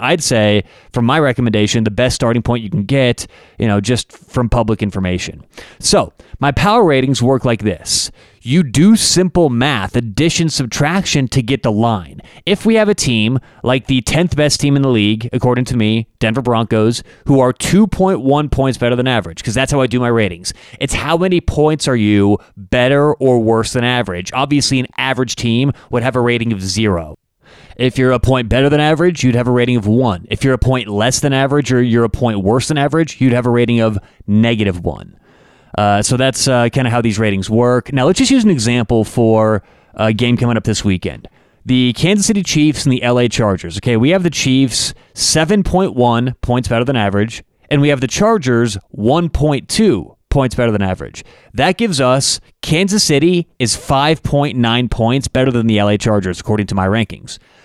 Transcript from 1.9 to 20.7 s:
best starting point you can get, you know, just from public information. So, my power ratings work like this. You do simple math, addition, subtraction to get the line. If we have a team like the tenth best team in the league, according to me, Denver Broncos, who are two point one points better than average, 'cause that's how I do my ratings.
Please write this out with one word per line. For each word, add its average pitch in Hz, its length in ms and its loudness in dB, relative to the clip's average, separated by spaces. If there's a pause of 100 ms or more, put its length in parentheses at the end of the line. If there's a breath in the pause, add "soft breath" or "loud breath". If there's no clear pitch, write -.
best 120 260 0
starting 117 260 0
point 120 200 -2
you 104 80 -12
can 98 140 -2
get, 127 420 0 (320 soft breath)
you 117 100 0
know, 101 120 2
just 113 300 -4
from - 380 -4
public 113 340 0
information. 92 600 -4 (340 loud breath)
So, - 340 0 (280 loud breath)
my 139 100 0
power 214 340 2
ratings 135 380 2
work 127 220 2
like 120 180 0
this. - 480 -4 (360 soft breath)
You 151 160 2
do 151 320 4
simple 180 540 2
math, 120 480 -2
addition, 143 540 0
subtraction 143 800 -2
to 131 140 -2
get 117 200 -4
the 113 100 0
line. 104 480 -2 (240 loud breath)
If 196 220 -2
we 226 80 4
have 214 160 4
a 208 40 2
team 117 440 0 (240 soft breath)
like 127 240 0
the 131 160 0
tenth 165 340 0
best 147 240 0
team 143 160 2
in 139 60 2
the 135 80 2
league, 110 420 0
according 123 340 0
to 123 100 -6
me, 110 320 0 (100)
Denver 113 240 -2
Broncos, 113 600 0 (220 loud breath)
who 139 160 4
are 123 140 2
two 202 320 2
point 190 340 0
one 139 300 0
points 135 260 0
better 123 200 0
than 127 120 0
average, 98 340 -4
'cause 113 120 -4
that's 131 180 -2
how 143 80 2
I 131 60 2
do 120 120 -2
my 123 100 0
ratings. 98 440 -2 (260 loud breath)